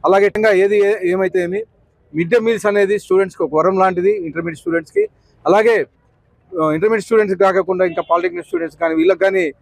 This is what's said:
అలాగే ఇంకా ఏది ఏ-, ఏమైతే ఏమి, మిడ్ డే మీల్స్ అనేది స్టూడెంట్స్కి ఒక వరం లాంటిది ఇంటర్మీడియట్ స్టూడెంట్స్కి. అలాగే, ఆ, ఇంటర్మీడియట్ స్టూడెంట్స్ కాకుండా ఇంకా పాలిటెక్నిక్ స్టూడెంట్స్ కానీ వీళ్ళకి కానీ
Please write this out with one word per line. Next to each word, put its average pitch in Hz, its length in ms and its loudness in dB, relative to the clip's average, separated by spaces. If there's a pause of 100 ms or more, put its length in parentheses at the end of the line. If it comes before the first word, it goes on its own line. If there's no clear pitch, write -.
అలాగే 196 300 2
ఇంకా 214 160 2
ఏది 202 360 2
ఏ-, 185 240 -2
ఏమైతే 185 320 -2
ఏమి, 190 200 -6 (520)
మిడ్ 170 140 -2
డే 240 100 4
మీల్స్ 220 260 -2
అనేది 202 340 0
స్టూడెంట్స్కి 190 440 0
ఒక 147 120 -4
వరం 185 240 2
లాంటిది 185 320 2
ఇంటర్మీడియట్ 165 480 -6
స్టూడెంట్స్కి. 170 480 -2 (380)
అలాగే, 208 400 2 (760)
ఆ, 156 100 0
ఇంటర్మీడియట్ 202 320 -2
స్టూడెంట్స్ 214 340 0
కాకుండా 185 480 2
ఇంకా 170 240 -4
పాలిటెక్నిక్ 175 380 -2
స్టూడెంట్స్ 165 320 -8
కానీ 165 160 -2
వీళ్ళకి 165 240 2
కానీ 190 320 0 (100)